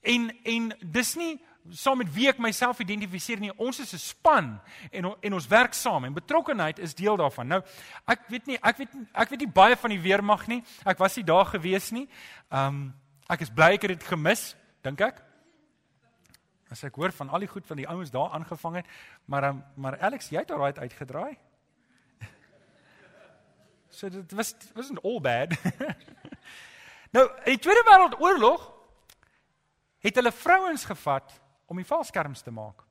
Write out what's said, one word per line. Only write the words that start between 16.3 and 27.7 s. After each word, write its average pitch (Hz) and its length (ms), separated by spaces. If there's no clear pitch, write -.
As 123 140
ek 135 160
hoor 180 160
van 139 160
al 180 120
die 190 60
goed 196 160
van 147 140
die 139 80
ouens 170 240
daar 160 240
aangevang 165 460
het, - 60
maar, 139 240
ehm, 135 120
maar 135 280
Alex, 233 240
jy 151 100
het 302 120
alright 143 280
uitgedraai. 143 580
<laughs> - 80
So - 180
dit 185 240
was, 208 200
it - 220
wasn't 269 280
all 220 180
bad. 139 360
<laughs> - 40
Nou, 262 140
in 262 80
die - 80
Tweede 415 240